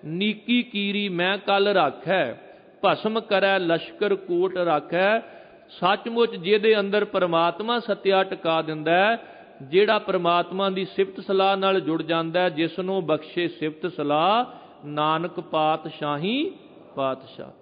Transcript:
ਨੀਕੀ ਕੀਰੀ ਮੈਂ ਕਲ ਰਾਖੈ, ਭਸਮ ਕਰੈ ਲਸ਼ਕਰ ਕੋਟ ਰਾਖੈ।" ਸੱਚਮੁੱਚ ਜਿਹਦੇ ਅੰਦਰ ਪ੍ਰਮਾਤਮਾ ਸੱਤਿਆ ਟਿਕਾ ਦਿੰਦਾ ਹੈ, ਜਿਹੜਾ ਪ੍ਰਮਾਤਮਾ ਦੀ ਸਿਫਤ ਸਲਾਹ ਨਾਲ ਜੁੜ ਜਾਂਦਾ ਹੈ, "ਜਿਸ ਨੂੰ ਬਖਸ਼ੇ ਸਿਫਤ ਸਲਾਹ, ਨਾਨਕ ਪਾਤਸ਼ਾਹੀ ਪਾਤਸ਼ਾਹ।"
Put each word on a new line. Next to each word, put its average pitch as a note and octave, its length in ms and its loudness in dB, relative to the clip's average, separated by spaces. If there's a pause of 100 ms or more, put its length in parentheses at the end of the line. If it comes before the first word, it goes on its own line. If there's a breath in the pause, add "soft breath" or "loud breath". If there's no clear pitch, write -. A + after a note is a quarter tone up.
ਨੀਕੀ G#3+ 580 -2
ਕੀਰੀ G3+ 460 -4
ਮੈਂ F3+ 300 0
ਕਲ G3 300 2
ਰਾਖੈ, D#3 680 0 (500 loud breath)
ਭਸਮ G#3+ 360 2
ਕਰੈ G3 380 2
ਲਸ਼ਕਰ F3+ 560 -2
ਕੋਟ F3+ 420 -2
ਰਾਖੈ।" F3 640 0 (520 loud breath)
ਸੱਚਮੁੱਚ A3+ 680 0
ਜਿਹਦੇ G#3 440 4
ਅੰਦਰ G3+ 240 2
ਪ੍ਰਮਾਤਮਾ F#3 720 0
ਸੱਤਿਆ F#3+ 440 2
ਟਿਕਾ E3 400 -2
ਦਿੰਦਾ D#3 300 -2
ਹੈ, G#3 260 4 (440 loud breath)
ਜਿਹੜਾ G3 360 4
ਪ੍ਰਮਾਤਮਾ F3+ 720 0
ਦੀ F#3+ 140 -4
ਸਿਫਤ F#3+ 360 -4
ਸਲਾਹ G3 360 2
ਨਾਲ F#3+ 240 2
ਜੁੜ D#3+ 220 -2
ਜਾਂਦਾ E3 380 0
ਹੈ, F3+ 80 2
"ਜਿਸ D#3+ 300 -2
ਨੂੰ F#3 280 -2
ਬਖਸ਼ੇ D#3 420 -2
ਸਿਫਤ D#3 380 -6
ਸਲਾਹ, D#3+ 580 2 (420 loud breath)
ਨਾਨਕ D#3 540 -2
ਪਾਤਸ਼ਾਹੀ D#3+ 1120 -2 (460)
ਪਾਤਸ਼ਾਹ।" C3 540 -6 (120)